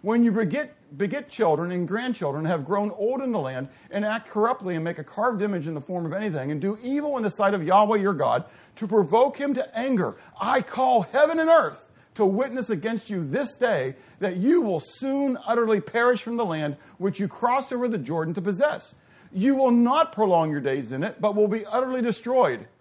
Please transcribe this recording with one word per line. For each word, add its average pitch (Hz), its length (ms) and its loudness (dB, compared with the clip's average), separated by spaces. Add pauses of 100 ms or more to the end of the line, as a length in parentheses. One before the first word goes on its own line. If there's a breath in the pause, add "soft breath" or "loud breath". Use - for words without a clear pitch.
When 233 220 2
you 233 80 6
beget, 226 420 -2 (240)
beget 208 320 -4
children 175 420 0
and 180 160 -2
grandchildren, 180 580 -4
have 160 200 -2
grown 208 260 -2
old 240 300 -2
in 254 120 -2
the 196 60 -2
land, 131 280 -6 (240 loud breath)
and 202 120 -4
act 220 260 -6
corruptly 214 440 -2
and 160 100 -2
make 165 140 -4
a 151 60 -12
carved 214 400 -2
image 180 240 -2
in 160 80 -6
the 143 60 -8
form 175 260 -6
of 147 60 -4
anything, 156 360 -4
and 151 100 -4
do 202 220 -2
evil 277 360 -4
in 226 60 -2
the 208 60 0
sight 196 240 2
of 185 100 -2
Yahweh 208 360 4
your 196 140 0
God, 135 320 0 (320 loud breath)
to 220 100 -6
provoke 220 500 4
him 285 160 -2
to - 240 -4
anger, 226 380 0 (260 loud breath)
I 262 200 0
call 254 420 0
heaven 311 360 2
and 320 120 4
earth 214 360 4 (280 soft breath)
to 208 100 2
witness 226 440 0
against 214 400 -4
you 185 140 -4
this 220 320 -4
day 147 400 0 (240 loud breath)
that 185 180 -2
you 285 240 4
will 190 180 0
soon 269 680 -2
utterly 220 360 2
perish 233 400 0
from 233 160 -6
the 233 80 0
land 156 320 -4 (200 loud breath)
which 190 220 -4
you 196 80 -2
crossed 254 460 -2
over 247 140 -2
the 226 100 -2
Jordan 160 380 -4
to 196 60 -6
possess. 208 540 -2 (360 soft breath)
You 240 240 2
will 262 160 4
not 254 400 4
prolong 175 400 2
your 147 100 -2
days 131 300 -2
in 135 120 -4
it, 202 160 -6
but 202 160 0
will 208 120 4
be 208 180 -2
utterly 254 360 -2
destroyed. 233 680 0 (140)